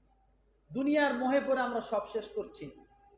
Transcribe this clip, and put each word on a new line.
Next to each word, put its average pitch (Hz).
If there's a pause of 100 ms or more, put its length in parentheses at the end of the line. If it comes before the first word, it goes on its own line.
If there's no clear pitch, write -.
(720)
দুনিয়ার 277
মোহে 254
পড়ে 262
আমরা 240
সব 208
শেষ -
করছি, - (480)